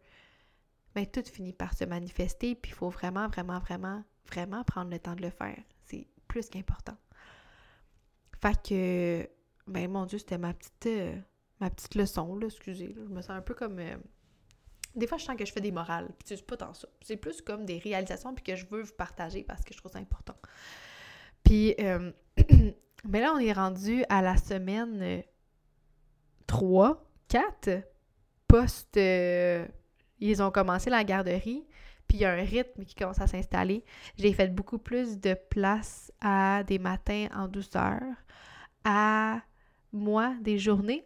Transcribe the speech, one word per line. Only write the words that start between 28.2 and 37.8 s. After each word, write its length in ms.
post... 500
Euh, 680
ils 240
ont 80
commencé 380
la 140
garderie, 640
puis 100
il 40
y 40
a 80
un 100
rythme 400
qui 120
commence 260
à 60
s'installer. 560
J'ai 160
fait 160
beaucoup 300
plus 400
de 160
place 680
à 460
des 120
matins 560
en 140
douceur, 540